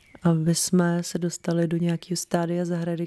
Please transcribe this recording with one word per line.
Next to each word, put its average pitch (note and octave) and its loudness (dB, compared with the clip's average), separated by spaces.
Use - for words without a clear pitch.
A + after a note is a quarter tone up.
aby E3 2
jsme F3 2
se - -6
dostali E3+ -2
do E3+ 0
nějakého E3+ -2
stádia F3 -2
zahrady, E3+ -2